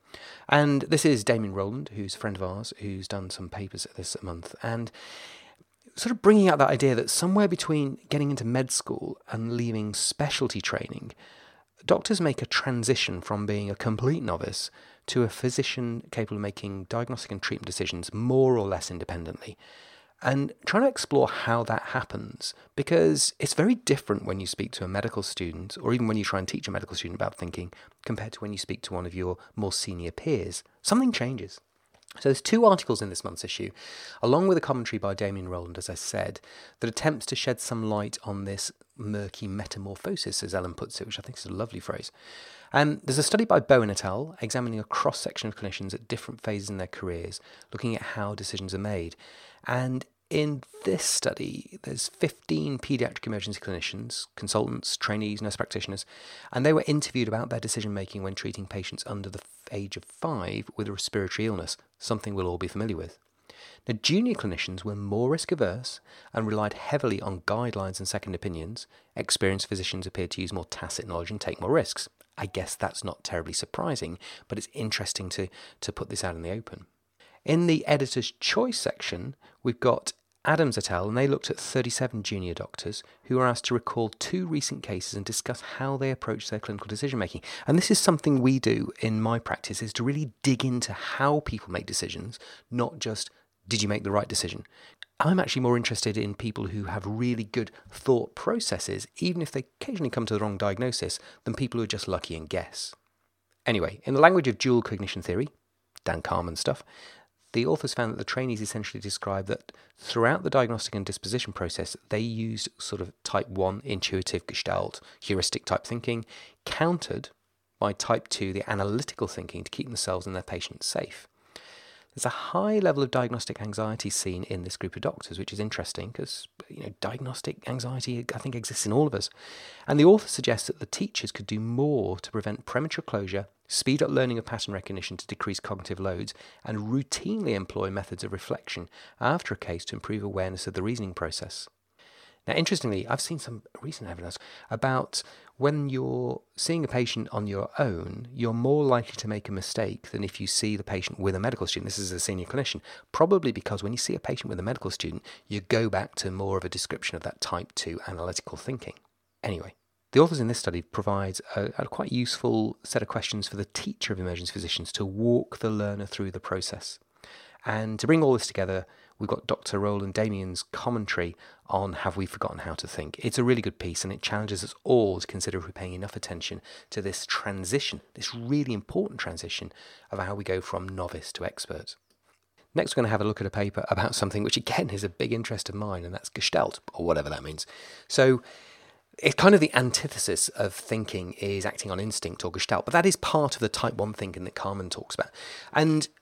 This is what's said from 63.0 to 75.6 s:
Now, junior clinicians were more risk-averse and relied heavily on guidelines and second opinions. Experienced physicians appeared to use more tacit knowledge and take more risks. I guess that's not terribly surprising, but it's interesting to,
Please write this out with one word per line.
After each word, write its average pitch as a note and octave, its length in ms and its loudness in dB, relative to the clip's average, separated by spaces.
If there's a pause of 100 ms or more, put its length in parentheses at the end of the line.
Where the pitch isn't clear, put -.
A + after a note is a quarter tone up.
Now, A2+ 140 -2
junior G#3+ 320 4
clinicians F2+ 500 -4
were G#2 120 -4
more G2+ 340 2
risk-averse B2 720 0 (320)
and A2 140 0
relied G#2+ 280 0
heavily B2+ 460 0
on F#2 220 -4
guidelines G#2 560 -2
and F#2+ 80 -6
second G#2+ 280 -2
opinions. F2+ 520 -6 (300)
Experienced G2 520 2
physicians F#2 380 -4
appeared F2+ 260 -4
to F#2 100 -6
use F2+ 100 -4
more F2+ 140 -4
tacit - 420 -8
knowledge F2 220 -4
and G#2 100 -6
take - 200 -6
more G#2+ 120 0
risks. - 360 2 (300)
I G#2 80 -2
guess F#2 300 -4
that's - 260 -4
not - 220 -8
terribly E2+ 280 -4
surprising, - 680 -4 (280)
but G2+ 120 -6
it's - 160 -8
interesting G#2 560 -4
to, F#2 180 -4 (320)